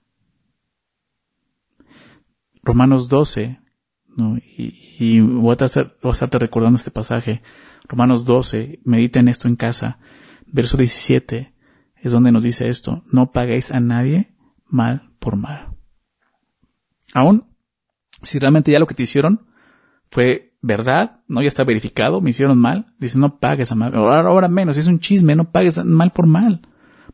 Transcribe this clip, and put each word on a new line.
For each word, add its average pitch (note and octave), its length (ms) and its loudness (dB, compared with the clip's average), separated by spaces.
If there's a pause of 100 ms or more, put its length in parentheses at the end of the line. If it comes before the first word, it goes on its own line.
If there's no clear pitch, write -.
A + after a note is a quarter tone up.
(2750)
Romanos B2 460 2
doce, C3 500 -2 (480)
¿no? A2+ 300 -4
Y, - 600 -14
y A2+ 200 2
voy A#2 400 2
a C3+ 60 0
estar, C3+ 360 -4
voy B2+ 80 -4
a A#2+ 40 -2
estarte B2 260 -2
recordando A#2 380 0
este - 140 -8
pasaje. A2+ 500 -6 (460)
Romanos B2 380 0
doce, B2 600 -2
medita A#2 340 0
en B2 80 6
esto B2 200 -2
en A#2+ 100 0
casa. A#2 420 -6 (460)
Verso C#3 320 -2
diecisiete B2+ 760 -2 (440)
es A#2+ 160 -6
donde A#2+ 180 4
nos A2+ 120 2
dice A#2+ 260 -4
esto, B2 420 -8
"No B2+ 200 2
paguéis B2 400 -4
a B2 80 -2
nadie B2 540 -2 (320)
mal B2 540 -4
por A2+ 160 -6
mal". C3+ 400 -10 (1400)
Aún E3+ 340 2 (760)
si - 160 -6
realmente D3 320 2
ya D3 80 4
lo D#3+ 80 2
que - 80 -10
te B2+ 80 -6
hicieron D3 440 -2 (580)
fue - 560 -2
verdad, B2+ 680 -2
¿no? B2 140 -4
Ya C#3+ 60 0
está C#3 160 -2
verificado, B2 580 -2
me D#3 80 0
hicieron C3+ 280 2
mal, C3 420 0
dice, B2+ 180 -6
"No C#3+ 220 0
pagues C3 320 -2
a A#2 40 -4
mal, A2+ 200 -2
ahora, A#2+ 260 2
ahora F3+ 260 2
menos, F3 300 0
es D#3+ 100 0
un F3 120 2
chisme, E3+ 360 2
no E3 160 0
pagues F3 260 0
a F3 60 -6
mal E3+ 280 2
por - 160 2
mal. F3+ 400 2 (460)